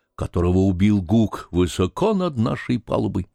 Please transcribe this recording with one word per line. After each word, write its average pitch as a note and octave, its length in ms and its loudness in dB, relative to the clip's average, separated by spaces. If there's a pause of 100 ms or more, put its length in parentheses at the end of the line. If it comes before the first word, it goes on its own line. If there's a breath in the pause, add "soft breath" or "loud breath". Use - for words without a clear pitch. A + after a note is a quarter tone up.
(160)
которого F2+ 440 0
убил G2 420 2
Гук, G2+ 500 0
высоко F2+ 640 0
над F3+ 240 -2
нашей B2 420 -2
палубой. G2 560 -4